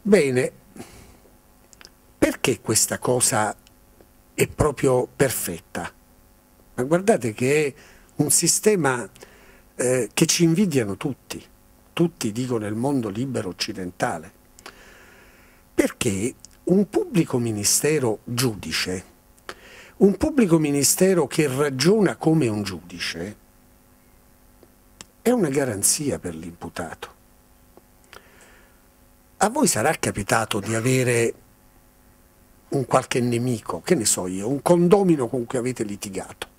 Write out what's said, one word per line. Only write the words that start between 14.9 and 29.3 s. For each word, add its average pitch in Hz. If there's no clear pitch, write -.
perché 113
un 185
pubblico 277
ministero 117
giudice, 107
un 196
pubblico 240
ministero 151
che 156
ragiona 143
come 160
un 107
giudice, 87
è -
una 226
garanzia 131
per 87
l'imputato. -